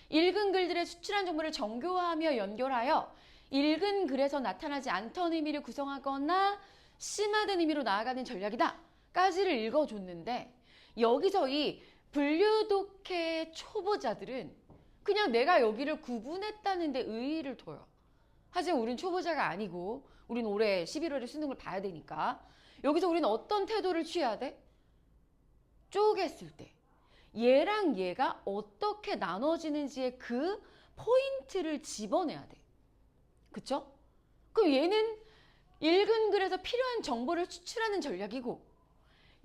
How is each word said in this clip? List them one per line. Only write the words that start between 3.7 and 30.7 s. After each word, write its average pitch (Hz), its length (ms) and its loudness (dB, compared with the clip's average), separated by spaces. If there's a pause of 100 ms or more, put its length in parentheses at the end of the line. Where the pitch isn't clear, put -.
글에서 277 320 0
나타나지 254 500 -4
않던 226 440 -2
의미를 302 300 -2
구성하거나 277 960 -2 (380)
심화된 415 600 0
의미로 302 240 0
나아가는 226 400 -2
전략이다 226 540 -2 (360)
까지를 370 440 4
읽어줬는데, 214 960 -2 (460)
여기서 285 500 4
이 277 320 0 (300)
분류 392 560 4
독해 339 840 -2
초보자들은 262 1000 -4 (500)
그냥 403 280 4
내가 277 300 6
여기를 277 400 0
구분했다는 349 920 -4
데 262 80 -2
의의를 269 580 -6
둬요. - 300 -16 (640)
하지만 339 280 0
우린 233 180 -2
초보자가 339 500 -2
아니고 185 600 -6 (200)
우린 233 180 -4
올해 202 400 2
십일월에 285 400 -4
수능을 285 300 -6
봐야 185 260 -8
되니까 180 640 -6 (400)
여기서 320 240 2
우리는 330 200 2
어떤 392 380 0
태도를 359 380 -2
취해야 262 340 -2
돼? - 220 -10 (1300)
쪼갰을 370 680 0
때 - 140 -20 (640)
얘랑 285 640 4
얘가 185 480 -2
어떻게 392 680 -4
나눠지는지의 262 1040 -4
그 330 420 -4 (340)